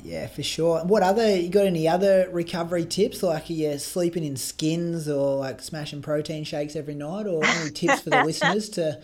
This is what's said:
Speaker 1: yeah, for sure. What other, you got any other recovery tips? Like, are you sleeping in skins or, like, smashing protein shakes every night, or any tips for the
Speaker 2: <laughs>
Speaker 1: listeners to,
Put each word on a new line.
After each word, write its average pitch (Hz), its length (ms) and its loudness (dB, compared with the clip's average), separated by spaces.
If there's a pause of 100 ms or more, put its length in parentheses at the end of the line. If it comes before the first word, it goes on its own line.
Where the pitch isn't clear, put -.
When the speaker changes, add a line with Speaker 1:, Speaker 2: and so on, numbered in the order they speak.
Speaker 1:
yeah, - 220 -8
for - 160 -10
sure. 160 380 0
What 180 240 4
other, 202 320 4
you 175 140 0
got 196 180 4
any 160 200 2
other 185 440 4
recovery 170 540 -2
tips? 196 360 0
Like, 160 300 0
are - 20 -2
you 151 240 0
sleeping 175 460 -2
in 143 120 -4
skins 165 720 -2
or, 139 300 2
like, 135 240 -6
smashing 147 400 -10
protein 151 420 -4
shakes 147 320 -4
every 147 200 -6
night, 165 320 -6
or 160 180 0
any 165 240 0
tips - 320 2
for - 80 -6
the 254 140 4
Speaker 2:
<laughs> - 20 0
Speaker 1:
listeners 196 440 0
to, 156 340 -2